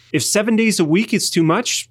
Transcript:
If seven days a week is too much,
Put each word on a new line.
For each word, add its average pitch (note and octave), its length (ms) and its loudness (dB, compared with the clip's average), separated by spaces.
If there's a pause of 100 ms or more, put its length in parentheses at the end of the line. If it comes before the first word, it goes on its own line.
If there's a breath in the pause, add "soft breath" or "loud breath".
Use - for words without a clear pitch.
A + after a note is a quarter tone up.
(120 soft breath)
If C#3+ 120 0
seven G#3+ 320 0
days A3 240 2
a E3+ 40 2
week F3+ 300 0
is - 160 -2
too E3 140 2
much, E3+ 460 -2